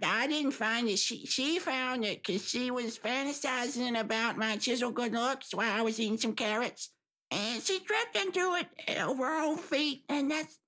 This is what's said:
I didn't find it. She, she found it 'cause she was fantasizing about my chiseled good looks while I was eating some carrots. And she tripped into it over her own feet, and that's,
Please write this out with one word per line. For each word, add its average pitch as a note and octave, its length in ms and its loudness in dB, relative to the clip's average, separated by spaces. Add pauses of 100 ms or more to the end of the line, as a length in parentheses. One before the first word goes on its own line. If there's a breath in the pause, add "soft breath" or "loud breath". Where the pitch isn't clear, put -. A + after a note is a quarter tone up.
I G#3+ 240 2
didn't D4 240 2
find A#3 360 0
it. G3 100 2
She, - 280 -2
she D4+ 340 2
found B3+ 460 0
it - 180 -2
'cause F#3+ 240 -2
she B3 240 0
was A#3+ 260 -4
fantasizing B3+ 1000 -2
about A3 380 0
my G#3+ 200 0
chiseled A#3+ 380 0
good A#3 180 0
looks B3+ 400 -2
while G#3 180 0
I G#3+ 100 0
was A3 180 0
eating A3 180 2
some A3 160 0
carrots. A3 560 -2 (420)
And G#3 320 -2
she F#4+ 160 2
tripped A4 380 0
into F#4 380 2
it - 440 -2
over C4 260 0
her D#4 180 0
own D#4 140 2
feet, D4 520 0
and C#4 200 2
that's, D4+ 380 -4